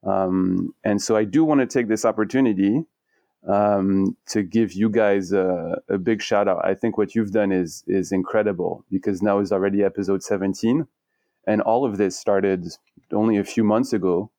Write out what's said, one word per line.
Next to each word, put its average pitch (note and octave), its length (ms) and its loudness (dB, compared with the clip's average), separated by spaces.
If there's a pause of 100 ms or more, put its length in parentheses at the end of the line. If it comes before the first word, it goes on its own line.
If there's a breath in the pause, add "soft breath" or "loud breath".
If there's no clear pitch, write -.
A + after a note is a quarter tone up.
Um, F#2 680 -2 (120)
and G2+ 180 0
so A2 140 0
I G#2+ 80 2
do C3+ 200 2
wanna C#3+ 220 2
take A#2+ 220 -2
this G#2+ 160 -2
opportunity, A2 800 2 (640)
um, G2 720 2 (120)
to G#2 160 0
give G2+ 280 0
you G#2 160 0
guys G2+ 440 2
a, F#2 560 0
a G2+ 100 0
big G#2 240 0
shout G#2 240 0
out. F2+ 180 0
I F#2+ 100 0
think A2 220 -4
what G#2 180 -2
you've G#2+ 180 0
done G#2 180 2
is, F2+ 380 -2
is F#2+ 240 -2
incredible, F#2 800 -2
because F#2+ 300 -4
now G2+ 200 2
is G2 120 -2
already G2 300 0
episode G2 400 -2
seventeen, G#2+ 640 -2 (580)
and G#2+ 160 0
all A#2 240 0
of G#2 140 -2
this G2 180 0
started F#2+ 520 0 (440)
only G#2+ 240 2
a G2+ 80 0
few A2 200 -2
months A2 280 2
ago F#2+ 460 0